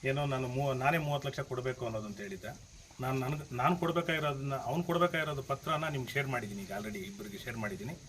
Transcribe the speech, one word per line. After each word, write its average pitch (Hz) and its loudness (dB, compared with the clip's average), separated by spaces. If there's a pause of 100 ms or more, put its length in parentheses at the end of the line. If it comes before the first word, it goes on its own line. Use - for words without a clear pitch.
ಏನೋ 139 2
ನಾನು 131 0
ಮೂ-, 135 2
ನಾನೇ 143 4
ಮೂವತ್ತು 143 0
ಲಕ್ಷ 135 -2
ಕೊಡಬೇಕು 127 -2
ಅನ್ನೋದು 110 -2
ಅಂತ 101 -8
ಹೇಳಿದ್ದ. 98 -8 (560)
ನಾನು, 131 2
ನನಗೆ, 139 -2
ನಾನು 143 6
ಕೊಡ್ಬೇಕಾಗಿರೋದನ್ನ, 156 2
ಅವ್ನು 139 0
ಕೊಡ್ಬೇಕಾಗಿರೋದು 165 4
ಪತ್ರನ 143 0
ನಿಮ್ಗೆ 131 -2
ಶೇರ್ 139 2
ಮಾಡಿದ್ದೀನಿ, 107 -2
ಈಗ 95 -8
already 104 -4
ಇಬ್ಬರಿಗೆ 98 -8
ಶೇರ್ 113 -6
ಮಾಡಿದ್ದೀನಿ. 107 -2 (160)